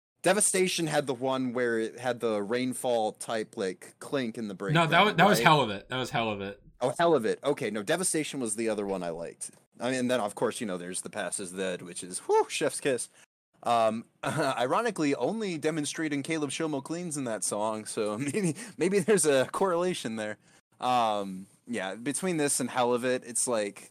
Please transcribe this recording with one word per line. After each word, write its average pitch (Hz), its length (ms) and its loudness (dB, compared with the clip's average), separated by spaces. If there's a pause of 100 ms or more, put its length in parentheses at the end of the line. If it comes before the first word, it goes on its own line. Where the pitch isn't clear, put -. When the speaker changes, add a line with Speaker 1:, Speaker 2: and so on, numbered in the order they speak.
(240)
Speaker 1:
Devastation 185 640 2
had 151 200 0
the 135 60 0
one 131 400 0
where 120 260 2
it 110 200 -4
had 120 200 -2
the 110 220 0
rainfall 120 720 0
type, 113 420 -6
like, 95 440 -6
clink 123 380 -4
in 110 100 -6
the 101 60 -8
breakdown, 147 320 2
Speaker 2:
No, 156 60 0
that 175 140 6
was, 202 100 2
that 180 120 8
was 202 120 6
Speaker 1:
right? - 80 4
Speaker 2:
Hell 170 140 8
of 117 80 2
It. 98 200 -6
That 127 80 -2
was 127 120 -4
Hell 117 220 0
of 98 100 -4
It. 98 200 -8 (200)
Speaker 1:
Oh, 131 160 2
Hell 170 180 6
of 117 100 2
It. 113 180 0
Okay, 135 260 0
no, 104 140 -2
Devastation 156 560 -2
was 113 160 -4
the 113 140 0
other 104 160 0
one 95 180 -2
I 85 60 -4
liked. 82 420 -10 (280)
I 123 120 -2
mean, 127 160 0
then, 123 120 2
of 104 160 -2
course, 113 240 0
you 113 80 -4
know, 90 100 -4
there's 90 240 -8
The - 80 -12
Past 92 300 -6
Is 92 120 -8
Dead, 92 300 -4
which 87 220 -12
is, 90 160 -10
whew, 427 300 2
chef's - 320 -2
kiss. 131 280 -2 (540)
Um, 113 420 2 (100)
<laughs> - 80 -14
ironically, 147 920 0
only 185 420 -2
demonstrating 147 680 -2
Caleb 151 280 -2
Shomo 151 320 -4
cleans 165 340 -8
in 139 80 -4
that 110 180 -4
song, 107 420 -2
so 107 320 -2
<laughs> 139 160 -4
maybe, 180 220 0 (220)
maybe 190 220 2
there's 185 260 4
a 135 260 6
correlation 175 640 0
there. 107 220 -6 (420)
Um, 104 680 0 (200)
yeah, 98 280 -4
between 143 420 -2
this 143 220 2
and 123 100 -2
Hell 123 240 2
of 120 100 0
It, 127 220 0
it's 117 220 -2
like 107 440 -2